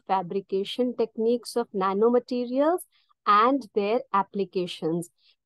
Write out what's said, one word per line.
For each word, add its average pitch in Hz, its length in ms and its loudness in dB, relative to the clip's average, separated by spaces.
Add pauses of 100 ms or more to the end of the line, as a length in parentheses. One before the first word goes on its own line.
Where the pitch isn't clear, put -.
fabrication 196 880 -2
techniques 226 580 -2
of 233 160 -2
nanomaterials 240 1080 0 (440)
and 220 520 4
their 214 240 0 (120)
applications. 180 1000 -4 (360)